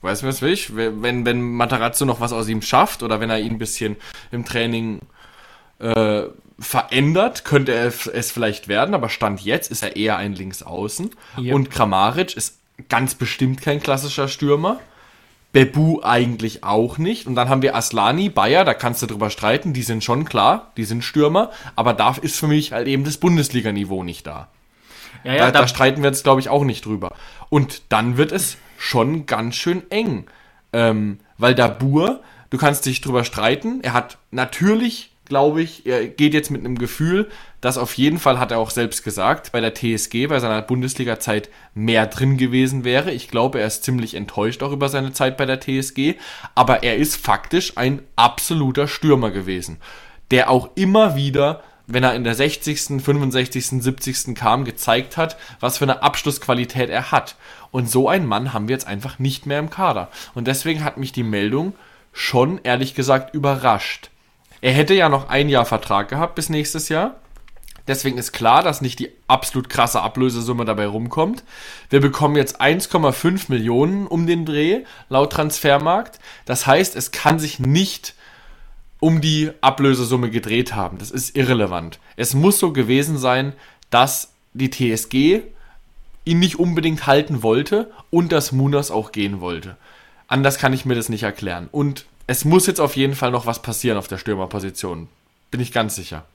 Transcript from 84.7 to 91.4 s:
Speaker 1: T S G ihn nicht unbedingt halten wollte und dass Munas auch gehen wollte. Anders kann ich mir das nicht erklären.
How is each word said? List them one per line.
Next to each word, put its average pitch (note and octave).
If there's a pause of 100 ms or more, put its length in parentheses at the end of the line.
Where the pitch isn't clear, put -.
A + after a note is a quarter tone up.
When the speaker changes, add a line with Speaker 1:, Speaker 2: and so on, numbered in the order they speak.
Speaker 1:
T B2
S A2+
G E3 (800)
ihn E3+
nicht F3+
unbedingt E3
halten C#3+
wollte D3 (180)
und E3+
dass D3+
Munas C#3
auch G#2
gehen G2+
wollte. F2+ (500)
Anders C3+
kann C3
ich C3
mir B2+
das A#2
nicht A2
erklären. F#2